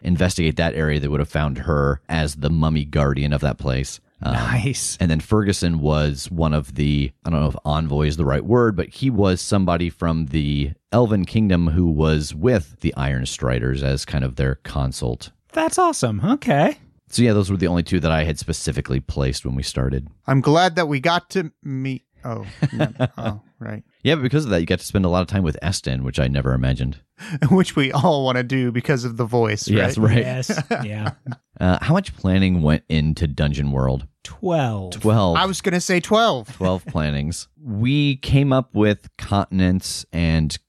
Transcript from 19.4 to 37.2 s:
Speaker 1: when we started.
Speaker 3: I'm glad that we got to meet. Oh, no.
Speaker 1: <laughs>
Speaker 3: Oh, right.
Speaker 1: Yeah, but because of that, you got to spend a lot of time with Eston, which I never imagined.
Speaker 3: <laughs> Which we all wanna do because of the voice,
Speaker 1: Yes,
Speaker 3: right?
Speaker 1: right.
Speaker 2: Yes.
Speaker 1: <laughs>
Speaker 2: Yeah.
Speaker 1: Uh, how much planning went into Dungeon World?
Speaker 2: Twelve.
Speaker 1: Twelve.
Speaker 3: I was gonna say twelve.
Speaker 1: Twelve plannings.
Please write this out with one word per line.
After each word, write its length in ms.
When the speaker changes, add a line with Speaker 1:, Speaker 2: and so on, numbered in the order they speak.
Speaker 1:
when 80
we 80
started. 460
Speaker 3:
I'm 160
glad 340
that 120
we 120
got 300
to 200
meet. 420
Oh, 220
no. 140
Speaker 1:
<laughs> 180
Speaker 3:
Oh, 220
right. 240
Speaker 1:
Yeah, 100
but 80
because 220
of 80
that, 80
you 60
got 120
to 80
spend 180
a 40
lot 140
of 40
time 160
with 180
Eston, 440
which 160
I 80
never 260
imagined. 460
Speaker 3:
<laughs> 260
Which 260
we 160
all 320
wanna 180
do 300
because 320
of 120
the 80
voice, 440
Speaker 1:
Yes, 300
Speaker 3:
right? 160
Speaker 1:
right. 100
Speaker 2:
Yes. 460
Speaker 1:
<laughs> 140
Speaker 2:
Yeah. 280
Speaker 1:
Uh, 200
how 140
much 220
planning 460
went 260
into 400
Dungeon 420
World? 380
Speaker 2:
Twelve. 720
Speaker 1:
Twelve. 420
Speaker 3:
I 100
was 140
gonna 200
say 200
twelve. 560
Speaker 1:
Twelve 300
plannings. 600